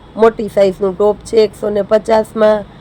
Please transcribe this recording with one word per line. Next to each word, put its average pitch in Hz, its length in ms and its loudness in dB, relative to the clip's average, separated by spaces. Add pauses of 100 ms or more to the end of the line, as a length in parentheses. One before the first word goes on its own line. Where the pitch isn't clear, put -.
(160)
મોટી 220 320 0
સાઇઝનું 190 500 -2
ટોપ 208 200 0
છે - 200 -6
એકસો 214 320 -2
ને 208 120 -2
પચાસમાં. 214 840 0 (160)